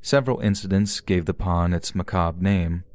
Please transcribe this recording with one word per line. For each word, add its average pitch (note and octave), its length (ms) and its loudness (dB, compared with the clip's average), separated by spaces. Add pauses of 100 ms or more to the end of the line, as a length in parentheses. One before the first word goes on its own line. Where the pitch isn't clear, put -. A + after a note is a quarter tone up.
Several C3 380 0
incidents G2+ 600 0
gave F2+ 240 0
the F2 80 -2
pond F2 400 0
its - 200 -4
macabre F2 480 -2
name. F2+ 520 0